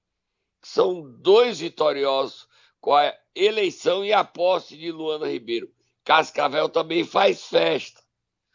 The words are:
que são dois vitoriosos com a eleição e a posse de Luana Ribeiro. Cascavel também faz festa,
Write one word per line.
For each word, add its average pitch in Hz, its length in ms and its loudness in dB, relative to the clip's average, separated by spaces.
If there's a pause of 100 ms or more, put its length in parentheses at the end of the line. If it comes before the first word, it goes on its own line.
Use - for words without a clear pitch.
(600)
que - 60 -20
são 180 340 0
dois 180 580 2
vitoriosos 139 840 -2 (340)
com - 140 0
a 143 200 4 (200)
eleição 196 720 0
e 208 80 0
a 196 100 4
posse 170 540 -4
de 165 140 -10
Luana 156 360 -6
Ribeiro. 117 420 -6 (340)
Cascavel 151 680 0
também 165 340 -2
faz - 420 0
festa, 165 560 -2 (540)